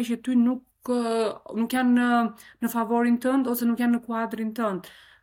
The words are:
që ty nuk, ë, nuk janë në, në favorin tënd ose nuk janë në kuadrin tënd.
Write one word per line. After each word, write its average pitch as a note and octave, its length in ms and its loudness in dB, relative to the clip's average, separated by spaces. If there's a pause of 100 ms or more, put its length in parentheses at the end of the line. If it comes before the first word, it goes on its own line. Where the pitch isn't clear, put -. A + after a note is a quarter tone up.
që A#3 180 -2
ty B3+ 100 0
nuk, B3 280 2 (260)
ë, B3 80 0 (600)
nuk A#3 180 -2
janë B3 160 4
në, B3 140 4 (560)
në A#3 100 -2
favorin A#3+ 480 2
tënd C4 300 0
ose A#3+ 180 -2
nuk A3+ 100 0
janë A#3+ 200 2
në - 80 -12
kuadrin A3+ 500 -4
tënd. G3+ 320 -4 (340)